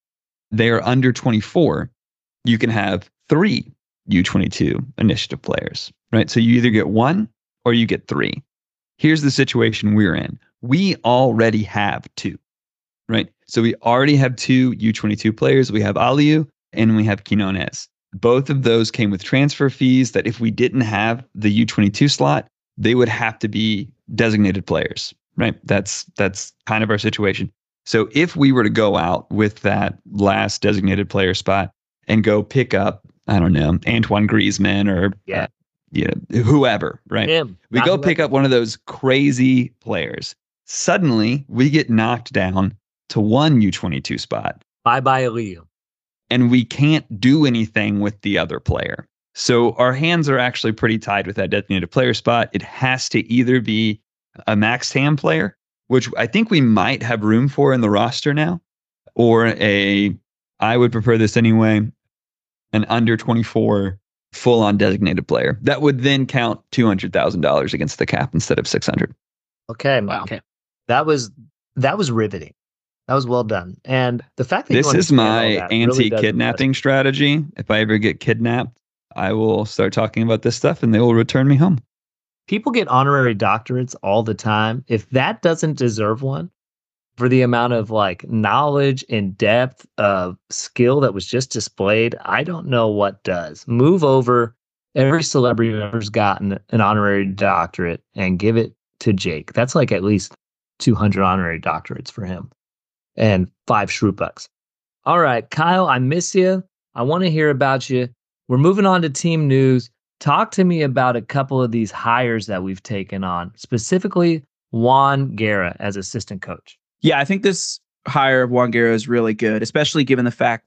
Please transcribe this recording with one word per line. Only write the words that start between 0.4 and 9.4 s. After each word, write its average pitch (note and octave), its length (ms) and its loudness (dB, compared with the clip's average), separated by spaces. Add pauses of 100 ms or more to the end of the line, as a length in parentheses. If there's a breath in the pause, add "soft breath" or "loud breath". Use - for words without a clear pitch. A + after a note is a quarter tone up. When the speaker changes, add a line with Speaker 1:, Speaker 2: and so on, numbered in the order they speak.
Speaker 1:
they A2+ 180 2
are A#2 140 2
under B2+ 300 2
twenty-four, A2+ 800 0 (540)
you A#2 140 2
can A#2 120 0
have G2 400 -2 (200)
three F3 420 0 (340)
U F2 160 2
twenty-two - 560 -2 (200)
initiative - 420 -2
players, - 500 -8 (220)
right? A2 180 2
So - 80 0
you A#2 180 4
either A#2+ 140 2
get G#2 180 2
one D3 400 0 (360)
or A#2+ 80 2
you A#2 140 2
get - 220 -6
three. - 340 -4 (560)
Here's D#3 240 2
the C#3+ 80 2
situation A2+ 640 0